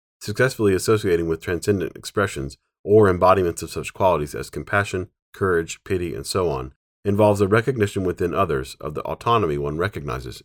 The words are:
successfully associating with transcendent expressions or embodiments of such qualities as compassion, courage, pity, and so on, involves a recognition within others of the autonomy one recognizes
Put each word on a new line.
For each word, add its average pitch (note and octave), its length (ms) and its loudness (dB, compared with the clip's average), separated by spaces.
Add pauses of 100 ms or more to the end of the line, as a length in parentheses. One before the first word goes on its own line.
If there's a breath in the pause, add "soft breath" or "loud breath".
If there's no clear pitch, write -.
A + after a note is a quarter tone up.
(200)
successfully G#2+ 540 0
associating F#2 520 2
with D#2+ 140 -2
transcendent F2+ 560 -2
expressions C#2+ 600 -6 (280)
or G#2 240 6
embodiments F2+ 560 4
of D#2 60 -12
such - 240 -10
qualities E2 400 2
as - 140 -8
compassion, F#2 640 -4 (220)
courage, E2+ 500 0
pity, F2 320 -4
and A#1+ 100 -8
so F#2 240 -2
on, C2+ 240 -6 (320)
involves G2+ 360 4
a G2+ 80 4
recognition G#2 560 0
within F2 280 -2
others D2+ 480 -2
of D2+ 140 -8
the C2+ 80 -6
autonomy F2 560 0
one C#2+ 180 -4
recognizes C#2 680 -6